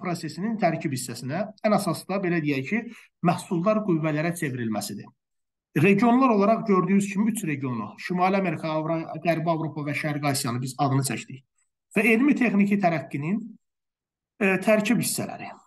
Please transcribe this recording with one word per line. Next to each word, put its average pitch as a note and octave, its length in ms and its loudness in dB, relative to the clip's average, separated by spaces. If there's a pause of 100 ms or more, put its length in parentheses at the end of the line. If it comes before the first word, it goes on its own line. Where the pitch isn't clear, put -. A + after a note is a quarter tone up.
prosesinin F3+ 640 -6
tərkib D#3 340 0
hissəsinə, C3+ 540 -6 (100)
ən G#3 160 2
əsası - 320 -4
da, G3 160 -2
belə E3+ 160 0
deyək C#3+ 320 -2
ki, A3+ 80 0 (480)
məhsuldar F#3 560 0
qüvvələrə D#3 560 0
çevrilməsidir. A2+ 640 -6 (720)
Regionlar A#3 560 6
olaraq G#3 360 4
gördüyünüz F#3+ 460 2
kimi A3 180 0
üç - 140 -4
regionu, B2+ 440 -4 (100)
Şimali F3+ 380 0
Amerika, E3+ 340 -2
Avra-, D#3 380 -2 (160)
Qərbi E3 260 0
Avropa D#3 320 -2
və D3 160 -6
Şərqi D3 320 -4
Asiyanı B2+ 320 -2
biz C3+ 160 -8
adını C3+ 240 2
çəkdik. A#2+ 380 -6 (560)
Və G3+ 160 4
elmi B3+ 260 4
texniki G3+ 400 4
tərəqqinin, E3 640 -2 (1000)
e, G3 140 2 (100)
tərkib G#3+ 400 4
hissələri. - 460 -6 (180)